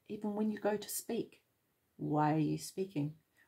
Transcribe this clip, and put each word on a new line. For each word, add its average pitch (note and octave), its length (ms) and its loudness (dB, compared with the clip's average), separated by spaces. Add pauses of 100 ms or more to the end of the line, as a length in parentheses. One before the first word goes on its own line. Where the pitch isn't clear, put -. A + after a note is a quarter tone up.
Even G#3 260 -4
when G#3+ 160 0
you G#3 80 -4
go G#3 180 2
to G#3 120 -6
speak, - 540 -6 (560)
why D3+ 360 4
are D#3 40 4
you D#3 200 2
speaking? D#3 540 -4 (360)